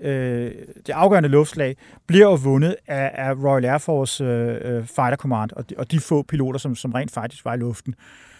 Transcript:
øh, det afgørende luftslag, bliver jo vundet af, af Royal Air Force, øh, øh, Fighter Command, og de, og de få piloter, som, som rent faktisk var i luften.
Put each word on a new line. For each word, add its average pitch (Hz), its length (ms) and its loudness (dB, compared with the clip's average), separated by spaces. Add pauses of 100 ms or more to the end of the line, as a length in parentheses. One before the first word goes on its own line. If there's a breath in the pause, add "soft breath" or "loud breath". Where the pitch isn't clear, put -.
øh, 123 480 -4 (360)
det 143 60 -6
afgørende 170 360 4
luftslag, 143 480 2 (300 soft breath)
bliver 196 200 8
jo 190 80 6
vundet 139 420 2 (100)
af, 135 280 -4
af 135 200 -2
Royal 135 300 2
Air 131 140 2
Force, 143 460 -2
øh, 120 520 -2
øh, 117 100 -6
Fighter 127 300 0
Command, 113 360 -2
og - 180 -12
de, - 80 -14
og 123 120 -8
de 160 100 2
få 147 220 0
piloter, 135 360 -4
som, 127 180 -6
som 123 160 -8
rent 131 180 -6
faktisk - 340 -10
var 120 100 -4
i 123 40 -2
luften. 120 360 -6 (460 soft breath)